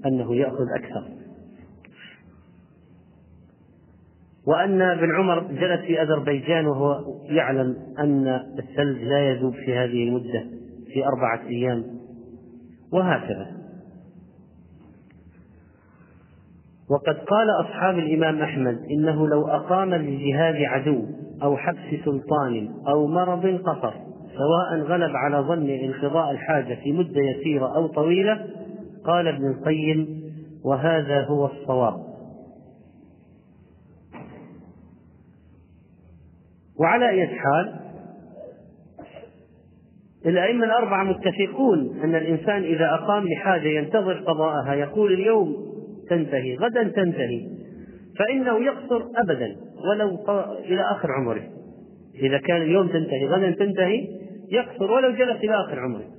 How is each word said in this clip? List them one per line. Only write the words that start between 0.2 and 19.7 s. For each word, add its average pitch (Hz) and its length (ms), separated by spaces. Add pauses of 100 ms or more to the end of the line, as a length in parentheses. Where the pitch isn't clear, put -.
يأخذ 127 300 (120)
أكثر. - 280 (3500)
وأن 185 360
ابن 165 320
عمر 180 380
جلس 170 280
في 165 220
أذربيجان 147 640
وهو 143 380 (200)
يعلم 135 520 (220)
أن 139 300 (300)
الثلج 135 440
لا 139 280
يذوب 127 240
في 127 200
هذه 120 340
المدة 120 360 (480)
في 131 140
أربعة 123 420
أيام، 120 360 (1080)
وهكذا. 135 540 (3500)
وقد 143 260
قال 214 340
أصحاب 175 480
الإمام 156 440
أحمد 131 360 (120)
إنه 151 380
لو 147 180
أقام 180 480